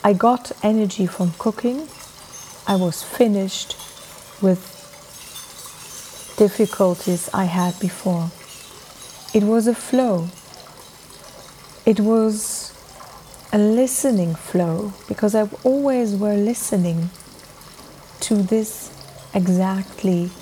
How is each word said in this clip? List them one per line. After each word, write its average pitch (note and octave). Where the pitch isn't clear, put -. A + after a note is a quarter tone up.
I G#3
got A#3+
energy G#3+
from F3
cooking. B3
I G3
was F3+
finished G3+
with F#3
difficulties F#3+
I F#3+
had F3+
before. F3
It G#3+
was A3
a A#3
flow. G#3+
It G#3+
was A3
a G#3+
listening G#3+
flow, F3+
because G#3+
I G#3+
always B3+
were G#3
listening F3+
to -
this G#3+
exactly F#3